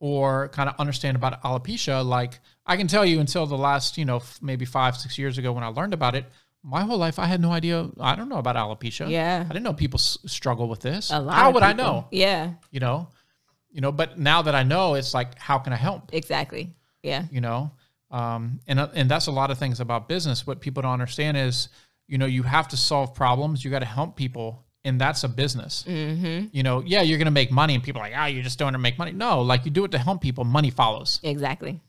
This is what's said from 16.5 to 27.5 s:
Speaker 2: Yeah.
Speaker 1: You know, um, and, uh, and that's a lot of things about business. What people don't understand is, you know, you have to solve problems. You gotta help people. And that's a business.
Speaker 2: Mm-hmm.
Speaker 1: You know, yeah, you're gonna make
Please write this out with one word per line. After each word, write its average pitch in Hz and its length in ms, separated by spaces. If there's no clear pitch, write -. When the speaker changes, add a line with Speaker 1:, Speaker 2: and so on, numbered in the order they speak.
Speaker 2:
Yeah. 143 280
Speaker 1:
You 127 120
know, 123 280
um, 117 560
and, 139 140
uh, 147 140
and 135 160
that's 156 160
a 156 60
lot 139 200
of 127 60
things 127 200
about 117 300
business. 156 380
What 135 140
people 135 220
don't 127 100
understand 139 440
is, 127 320
you 135 100
know, 135 80
you 127 160
have 143 260
to 139 80
solve 135 380
problems. 135 500
You 131 60
gotta 131 160
help 135 300
people. 120 460
And 127 140
that's 147 240
a 135 60
business. 127 580
Speaker 2:
Mm-hmm. 165 640
Speaker 1:
You 135 100
know, 127 220
yeah, 190 160
you're 160 180
gonna 156 120
make 135 200